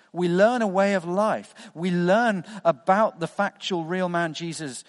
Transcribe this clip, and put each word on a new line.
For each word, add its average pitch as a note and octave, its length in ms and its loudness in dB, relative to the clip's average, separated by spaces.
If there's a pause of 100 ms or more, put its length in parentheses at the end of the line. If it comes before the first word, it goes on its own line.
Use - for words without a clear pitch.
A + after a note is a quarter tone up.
(140)
We F3 160 0
learn G#3+ 320 4
a A3 60 0
way G3 260 2
of F3+ 120 -2
life. F3 480 -2 (200)
We F3 180 -4
learn F#3 540 2 (180)
about F#3 560 2
the E3 80 -4
factual, F#3+ 560 -4
real F3+ 240 -2
man E3+ 260 -2
Jesus, D3+ 560 -10